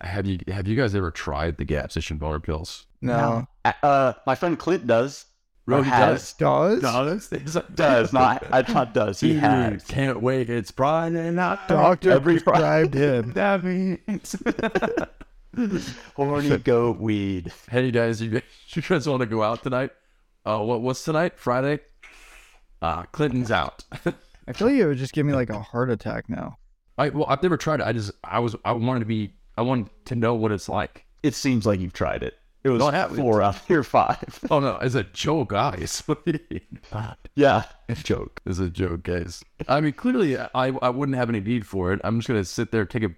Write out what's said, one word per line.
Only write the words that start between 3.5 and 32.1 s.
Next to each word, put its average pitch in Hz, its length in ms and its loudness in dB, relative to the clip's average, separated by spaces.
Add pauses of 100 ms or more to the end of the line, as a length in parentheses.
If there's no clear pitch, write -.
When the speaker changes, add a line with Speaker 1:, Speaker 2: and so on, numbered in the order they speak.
Speaker 3:
Uh, 120 220 0
uh, 135 260 4 (140)
my 131 80 2
friend 170 240 -2
Clint 165 280 -2
does. 120 380 0 (400)
Speaker 1:
Really 131 180 4
Speaker 3:
Or - 20 4
has. 120 480 2
Speaker 1:
does? 151 480 2
Speaker 2:
Does? 139 500 -2
Speaker 1:
Does? - 100 -6
Is 147 140 -10
that - 220 -4
Speaker 3:
Does, 131 360 4
not, 127 400 4
I 131 120 6
thought 131 300 0
does. 107 260 0
He 156 140 4
Speaker 1:
Dude, 151 80 2
Speaker 3:
has. 120 420 2
Speaker 1:
can't 135 360 -2
wait. 127 300 0
It's 117 220 -4
Friday 165 580 0
night. 180 380 0
Speaker 2:
Doctor 175 420 4
Speaker 3:
Every 156 300 6
Friday. 156 480 4
Speaker 2:
prescribed 135 60 -4
him. 127 380 2
Speaker 1:
<laughs> - 20 -6
That 196 280 2
means 185 720 -4 (1200)
<laughs> 196 640 -6
Speaker 3:
Horny 143 420 2
goat 120 400 2
weed. 98 540 -2 (180)
Speaker 1:
Hey, 127 160 0
you 123 60 -2
guys, 117 280 0
you, 113 200 -2 (160)
<laughs> - 180 -20
you 160 80 -4
guys 147 260 0
wanna 127 180 0
go 110 180 0
out 113 180 -2
tonight? 131 280 -2 (540)
Uh, 107 140 0
what, 110 220 -2
what's 127 240 -4
tonight? 160 320 -2
Friday? 135 420 0 (1040)
Uh, 82 240 -2
Clinton's 123 480 -2
out. - 360 -2
<laughs> - 160 -12 (440)
Speaker 2:
I 127 60 -8
feel 208 120 0
like 277 100 4
it 214 100 4
would 143 120 0
just 131 140 -6
give 151 120 0
me, 143 80 0
like, 127 180 0
a 107 100 -6
heart 120 300 -2
attack 110 380 -6
now. - 300 -8 (400)
Speaker 1:
I, 139 120 2
well, 151 180 -2
I've 135 160 0
never 175 120 2
tried 151 220 0
it. - 80 -2
I 113 60 0
just, 107 180 -4 (140)
I 98 160 0
was, 117 240 0
I 107 80 0
wanted 120 280 0
to 110 60 -4
be, 107 280 -2 (220)
I 110 60 -2
wanted 123 280 -2 (160)
to 127 100 -4
know 117 180 2
what 110 160 0
it's 101 180 -4
like. - 360 -4 (180)
Speaker 3:
It 147 140 0
seems 123 300 0
like 101 120 2
you've 87 140 -4
tried 60 320 -4